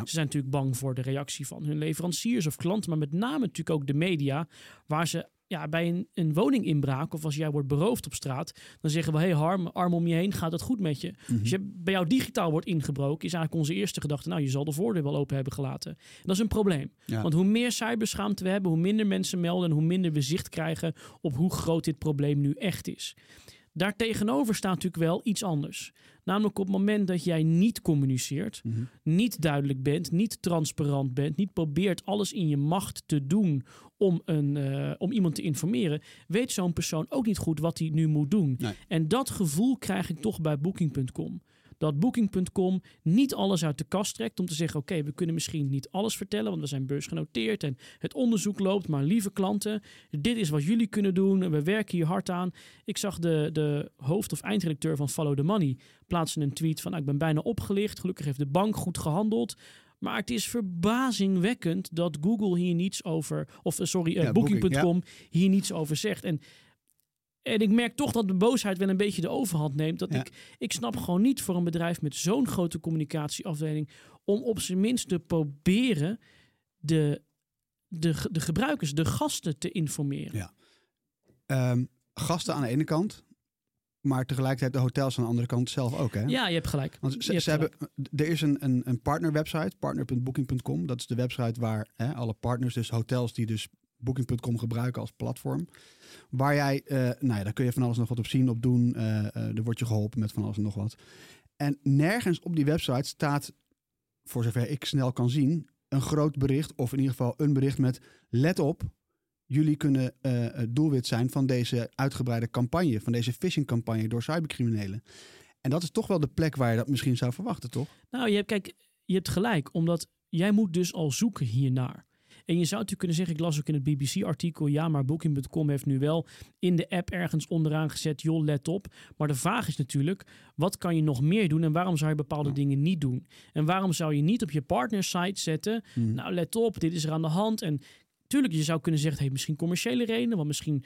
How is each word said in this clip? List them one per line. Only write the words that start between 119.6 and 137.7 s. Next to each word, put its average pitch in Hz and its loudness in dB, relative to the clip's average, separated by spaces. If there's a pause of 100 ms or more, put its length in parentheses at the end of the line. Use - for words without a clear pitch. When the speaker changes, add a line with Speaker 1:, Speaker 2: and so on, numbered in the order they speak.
Speaker 1:
omdat 165 0 (220)
jij 180 2
moet 202 4
dus 180 0
al 156 -2
zoeken 196 0
hiernaar. 127 0 (380)
En 165 2
je 175 2
zou 202 -2
natuurlijk 196 -6
kunnen 170 0
zeggen, 170 0
ik 151 -4
las 165 0
ook 143 -6
in 156 0
het 143 0
B 147 2
B 135 -2
C-artikel, 156 -2
ja, 147 2
maar 143 2
booking 156 0
punt 127 -2
com 156 0
heeft 139 -2
nu 135 2
wel 156 0 (320)
in 180 4
de 165 0
app 175 -2
ergens 170 -2
onderaan 156 0
gezet, - -4
"Joh, 160 0
let 151 0
op." 185 -4 (300)
Maar 151 0
de 147 2
vraag 185 0
is 156 -4
natuurlijk, 147 -2 (300)
wat 160 0
kan 175 -2
je 160 4
nog 147 2
meer 180 4
doen 156 2
en 160 2
waarom 175 2
zou 151 2
je 156 2
bepaalde 147 -2
Speaker 2:
Ja. 135 -2
Speaker 1:
dingen 139 2
niet 165 0
doen? 131 -2 (280)
En 151 2
waarom 185 2
zou 156 0
je 143 2
niet 190 2
op 151 -6
je 147 0
partnersite 190 -2
zetten, 208 -2 (100)
Speaker 2:
Hmm. 113 0
Speaker 1:
"Nou, 131 -4
let 170 -2
op, 226 0
dit 165 0
is 160 -2
er 156 0
aan 160 0
de 160 0
hand." 208 0
En 151 -2 (480)